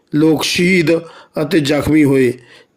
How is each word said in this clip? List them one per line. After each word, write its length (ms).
ਲੋਕ 300
ਸ਼ਹੀਦ 480
ਅਤੇ 180
ਜ਼ਖਮੀ 440
ਹੋਏ 280